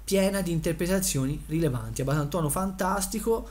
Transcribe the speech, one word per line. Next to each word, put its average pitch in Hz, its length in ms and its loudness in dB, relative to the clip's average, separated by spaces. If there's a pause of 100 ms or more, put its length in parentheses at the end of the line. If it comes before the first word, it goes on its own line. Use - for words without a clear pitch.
piena 196 380 2
di 170 100 -2
interpretazioni 165 960 0
rilevanti. 123 540 -2
Abatantuono 147 480 0
fantastico, 196 1040 0